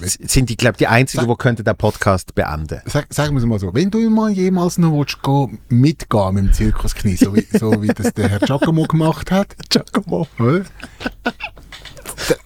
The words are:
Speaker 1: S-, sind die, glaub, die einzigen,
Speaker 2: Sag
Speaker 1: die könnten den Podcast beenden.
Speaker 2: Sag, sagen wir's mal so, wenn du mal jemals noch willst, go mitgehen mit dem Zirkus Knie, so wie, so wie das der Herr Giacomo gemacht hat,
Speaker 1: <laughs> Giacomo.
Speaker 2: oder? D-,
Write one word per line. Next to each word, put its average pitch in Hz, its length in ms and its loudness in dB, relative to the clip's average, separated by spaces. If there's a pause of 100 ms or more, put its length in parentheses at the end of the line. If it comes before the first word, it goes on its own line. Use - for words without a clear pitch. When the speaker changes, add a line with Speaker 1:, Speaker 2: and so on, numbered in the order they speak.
Speaker 1:
S-, 90 200 -6
sind 123 280 0
die, 117 60 -6
glaub, 120 200 0
die - 100 2
einzigen, 123 380 2
Speaker 2:
Sag 117 60 0
Speaker 1:
die 117 120 0
könnten 117 220 0
den 110 120 0
Podcast - 580 -2
beenden. 78 500 -4
Speaker 2:
Sag, - 300 -4
sagen 147 200 0
wir's 123 120 0
mal 113 120 0
so, 92 140 -4
wenn 170 180 0
du 214 80 -2 (120)
mal 220 200 2
jemals 185 460 0
noch 165 160 4
willst, 147 300 -2
go 139 280 0 (180)
mitgehen 120 680 2
mit 98 100 2
dem 95 80 4
Zirkus 104 420 2
Knie, 98 220 0
so 98 180 2
wie, 220 120 2 (120)
so 190 240 0
wie 107 60 0
das 220 240 -2
der - 160 0
Herr 101 120 0
Giacomo 160 440 2
gemacht 156 460 0
hat, 196 320 0
Speaker 1:
<laughs> - 80 -18
Giacomo. - 560 -2 (120)
Speaker 2:
oder? 131 220 2
D-, - 1700 -10 (120)